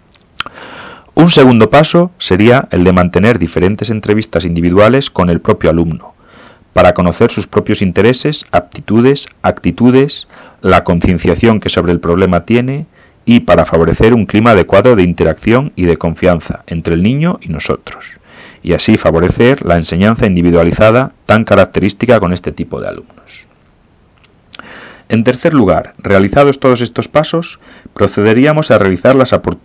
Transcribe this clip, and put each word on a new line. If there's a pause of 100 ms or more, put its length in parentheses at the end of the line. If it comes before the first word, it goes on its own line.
(1120)
Un
segundo
paso
sería
el
de
mantener
diferentes
entrevistas
individuales
con
el
propio
alumno, (580)
para
conocer
sus
propios
intereses,
aptitudes, (140)
actitudes, (320)
la
concienciación
que
sobre
el
problema
tiene (380)
y
para
favorecer
un
clima
adecuado
de
interacción
y
de
confianza
entre
el
niño
y
nosotros, (600)
y
así
favorecer
la
enseñanza
individualizada (160)
tan
característica
con
este
tipo
de
alumnos. (1600)
En
tercer
lugar,
realizados
todos
estos
pasos, (340)
procederíamos
a
realizar
las
apor-,